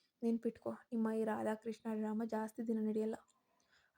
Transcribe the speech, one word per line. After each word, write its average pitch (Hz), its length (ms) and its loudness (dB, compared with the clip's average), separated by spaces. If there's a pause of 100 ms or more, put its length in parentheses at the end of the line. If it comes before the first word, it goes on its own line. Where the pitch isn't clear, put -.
(220)
ನೆನ್ಪಿಟ್ಕೋ, 226 500 0
ನಿಮ್ಮ 220 380 0
ಈ 220 140 2
ರಾಧಾಕೃಷ್ಣ 220 720 -2
ಡ್ರಾಮಾ 214 300 0
ಜಾಸ್ತಿ 220 420 -4
ದಿನ 226 140 2
ನಡೆಯಲ್ಲ. 214 340 2 (840)